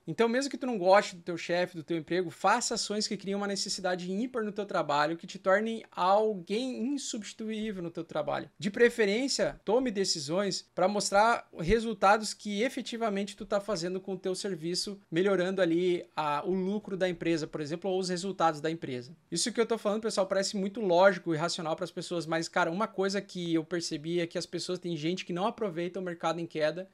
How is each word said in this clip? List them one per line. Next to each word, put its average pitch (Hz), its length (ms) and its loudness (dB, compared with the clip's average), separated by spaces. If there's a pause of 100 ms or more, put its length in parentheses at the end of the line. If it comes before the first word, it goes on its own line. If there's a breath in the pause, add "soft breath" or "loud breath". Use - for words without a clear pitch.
Então, 226 240 2
mesmo 262 220 0
que 262 80 -6
tu 269 80 -6
não 247 100 -2
goste 190 380 6
do 170 80 -18
teu 175 140 -6
chefe, 175 400 -2
do 160 80 -8
teu 170 120 -2
emprego, 165 340 -2
faça 233 440 2
ações 208 320 -2
que 208 100 -4
criam 196 220 -4
uma 202 80 -2
necessidade 185 640 -2
ímpar 233 320 -2
no 208 80 -4
teu 202 160 -6
trabalho, 151 500 0
que 185 120 -12
te - 100 -14
tornem 220 540 2
alguém 214 960 2
insubstituível 220 920 -6
no 170 120 -6
teu 170 100 -6
trabalho. 143 560 -4
De 202 140 -2
preferência, 233 920 2
tome 247 280 2
decisões 185 840 -2
pra 175 140 4
mostrar 208 600 2 (120)
resultados 214 760 4
que 208 280 -4
efetivamente 220 760 -2
tu 208 100 -12
tá 202 140 0
fazendo 185 400 -4
com 190 140 -6
o 180 40 -6
teu 185 160 -4
serviço, 180 760 -6
melhorando 185 540 2
ali 175 420 2 (120)
a, 147 280 0
o 185 80 -2
lucro 196 440 -2
da 185 120 0
empresa, 165 380 0
por 160 140 -8
exemplo, 170 280 -6
ou 185 120 0
os 185 80 -2
resultados 175 520 0
da 160 100 -2
empresa. 139 460 -8 (140)
Isso 170 220 -2
que 233 80 0
eu 226 60 2
tô 226 120 0
falando, 214 240 -2
pessoal, 202 240 0
parece 196 300 0
muito 202 240 -2
lógico 180 520 6
e 151 60 0
racional 160 380 -2
pras 170 160 -6
pessoas, 170 340 -6
mas, 165 220 -2
cara, 175 200 2
uma 202 200 -2
coisa 196 320 -2
que 180 340 -4
eu 160 100 2
percebi 165 540 -4
é 170 80 0
que 170 100 -6
as 170 80 -4
pessoas, 180 360 -6
tem 170 160 -4
gente 160 240 -2
que - 140 -6
não 180 120 0
aproveita 180 540 -4
o - 20 -6
mercado 170 380 -2
em 170 60 -6
queda 160 460 -2